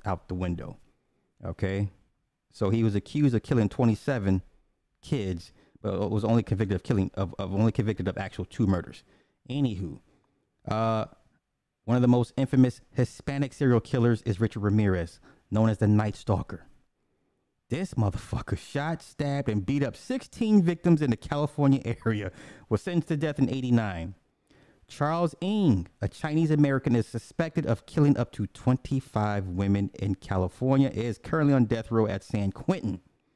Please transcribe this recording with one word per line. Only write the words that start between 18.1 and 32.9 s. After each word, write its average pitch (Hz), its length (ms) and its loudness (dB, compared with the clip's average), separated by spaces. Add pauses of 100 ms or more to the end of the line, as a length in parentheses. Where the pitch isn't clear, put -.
shot, 156 460 -6
stabbed, 143 440 -6
and 104 180 -2
beat 139 180 0
up 117 120 -4
sixteen 220 680 2
victims 165 400 2
in 131 80 2
the - 60 2
California 143 800 0 (100)
area, 104 260 -2 (360)
was 104 140 0
sentenced 175 280 -2
to 156 80 0
death 147 200 -4
in 135 100 2
eighty-nine. 110 680 -2 (720)
Charles 165 520 -2
Ng, 170 480 2 (140)
a 101 60 -4
Chinese 156 420 -2
American, 139 460 2
is 113 100 2
suspected - 640 -6
of - 180 -2
killing 143 320 4
up 120 140 -4
to 101 160 -4
twenty-five 104 1000 -2
women 98 520 0
in 101 160 -2
California, 127 760 0
is 113 300 -6
currently 147 340 2
on 127 120 6
death 113 260 -4
row 113 160 4
at 98 160 -6
San 101 280 -2
Quentin. - 500 -4 (340)